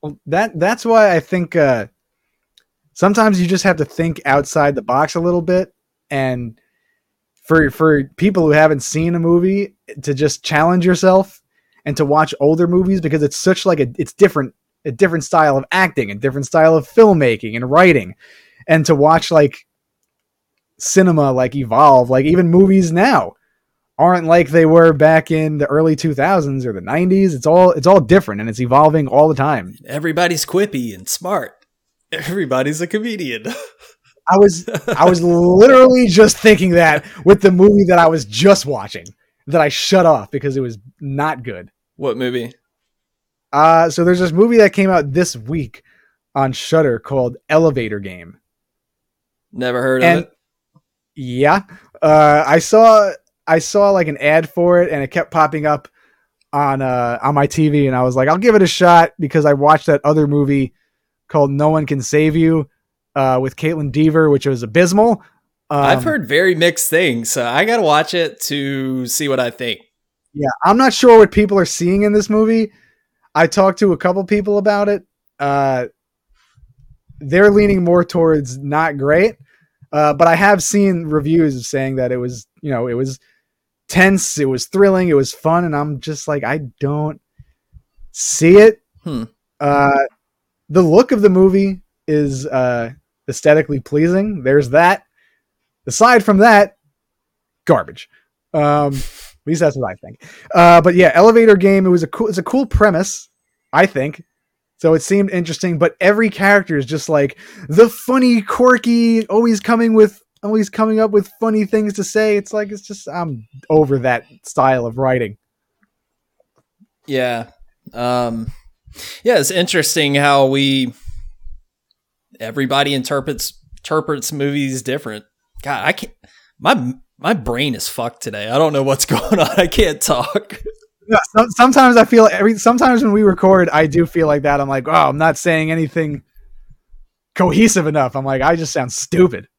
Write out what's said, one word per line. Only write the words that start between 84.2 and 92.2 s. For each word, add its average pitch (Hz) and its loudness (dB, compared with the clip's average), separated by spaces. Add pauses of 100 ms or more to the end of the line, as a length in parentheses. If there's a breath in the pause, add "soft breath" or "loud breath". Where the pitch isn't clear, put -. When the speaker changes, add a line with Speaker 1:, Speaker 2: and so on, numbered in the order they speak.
Speaker 1:
it 151 -2
was 131 -4
thrilling, 190 0
it 160 0
was 135 0
fun, 170 -2
and 160 -6
I'm 147 -6
just - -12
like, 147 -6
"I 135 -6 (220)
don't 151 -6 (920)
see - 4
it." 220 4 (200)
Speaker 2:
Hmm. 131 -8 (340)
Speaker 1:
Uh, 143 0 (680)
the 170 2
look 180 4
of 214 -2
the 202 6
movie 190 2 (260)
is, 143 -4